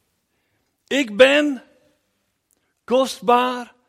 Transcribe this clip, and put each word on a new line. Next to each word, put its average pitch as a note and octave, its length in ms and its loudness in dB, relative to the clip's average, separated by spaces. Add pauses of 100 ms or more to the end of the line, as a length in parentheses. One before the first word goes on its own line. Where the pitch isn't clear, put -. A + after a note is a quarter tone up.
(920)
Ik A#3+ 240 -4
ben C#4 460 2 (1200)
kostbaar B3 880 -2 (160)